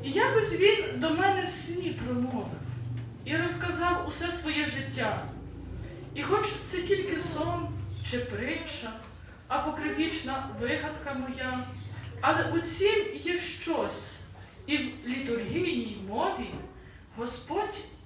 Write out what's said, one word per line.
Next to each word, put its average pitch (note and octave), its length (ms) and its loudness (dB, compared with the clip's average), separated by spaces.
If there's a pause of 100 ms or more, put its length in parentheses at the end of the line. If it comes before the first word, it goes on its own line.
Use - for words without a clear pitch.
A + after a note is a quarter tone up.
І C4+ 80 -2
якось A4 420 6
він F4+ 460 6
до D#4 100 4
мене F4+ 360 4
в D4+ 40 -2
сні E4+ 560 -2
промовив B3 560 -2 (640)
і D4 120 0
розказав E4+ 720 2
усе E4+ 240 -2
своє D4+ 340 0
життя. B3 580 -2 (920)
І D4 80 -2
хоч G#4 240 4 (160)
це F4+ 180 -2
тільки F#4 380 2
сон E4 500 0 (360)
чи B3 140 0
притча, A3+ 760 -4 (540)
апокрифічна D4 1000 0 (120)
вигадка C#4+ 520 -2
моя, B3+ 540 -4 (540)
але - 300 4
у E4 80 4
цім G4+ 460 4 (100)
є E4+ 220 0
щось. - 760 -2 (540)
І D4 100 2
в B3+ 140 -2 (160)
літургійній A#3+ 920 0 (100)
мові B3 420 0 (680)
Господь E4+ 680 -2 (220)